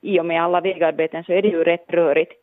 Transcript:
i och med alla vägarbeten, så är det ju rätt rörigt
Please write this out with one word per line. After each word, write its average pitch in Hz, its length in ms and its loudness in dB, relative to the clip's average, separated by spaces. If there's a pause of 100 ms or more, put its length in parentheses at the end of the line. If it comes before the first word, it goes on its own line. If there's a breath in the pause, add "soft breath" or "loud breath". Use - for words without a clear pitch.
i 190 200 0
och 165 60 -4
med 165 160 -2
alla 175 180 0
vägarbeten, 165 640 -2
så - 80 -4
är 185 100 2
det 208 60 4
ju 165 160 0
rätt 170 260 -2
rörigt 160 420 2 (100)